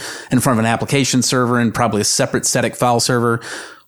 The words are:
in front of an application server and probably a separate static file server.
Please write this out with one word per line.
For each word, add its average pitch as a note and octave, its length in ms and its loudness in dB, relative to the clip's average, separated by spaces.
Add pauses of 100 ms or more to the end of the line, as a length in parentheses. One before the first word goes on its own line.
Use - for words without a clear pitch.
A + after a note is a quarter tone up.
(320)
in B2 80 4
front A#2+ 200 2
of A2 60 2
an A2+ 40 2
application B2 520 0
server B2 380 0
and A#2 140 0
probably G#2 280 0
a G2+ 40 0
separate - 400 0
static A#2 300 0
file B2 240 2
server. A#2 400 2 (480)